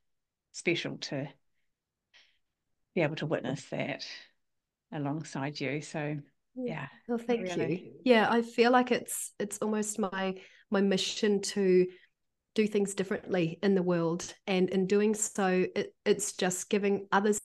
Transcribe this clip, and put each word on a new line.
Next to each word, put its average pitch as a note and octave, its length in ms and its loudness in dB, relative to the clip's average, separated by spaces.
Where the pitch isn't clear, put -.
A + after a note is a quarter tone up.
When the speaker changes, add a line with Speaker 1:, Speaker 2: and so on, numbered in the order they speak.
Speaker 1:
special E3 460 -4
to C#3+ 300 -8
be F3+ 80 0
able D3+ 160 0
to - 80 -4
witness C#3+ 440 -4
that - 360 -6
alongside C#3+ 680 -6
you. C#3+ 220 -4
So, D3+ 360 -6
Speaker 2:
Yeah. B3 180 -8
Speaker 1:
yeah, C#3+ 140 -8
Speaker 2:
Well, A#3 100 -4
thank A#3 240 -2
Speaker 1:
really. E3+ 420 -2
Speaker 2:
you. - 80 -18
Yeah, A3+ 240 6
I A#3 120 2
feel A#3 300 2
like B3 200 4
it's, - 480 -4
it's G#3 200 -6
almost G#3+ 400 -2
my, F#3+ 360 -2
my G3 120 2
mission G3 600 2
to F#3 460 4
do G#3+ 140 2
things G3+ 260 0
differently F#3 680 -2
in G3 140 4
the F#3 80 2
world. F3 500 0
And F#3 220 2
in F#3+ 180 2
doing G#3 260 4
so, F#3 520 2
it, - 180 -4
it's G3 280 0
just - 360 -2
giving G3+ 420 0
others G#3 340 2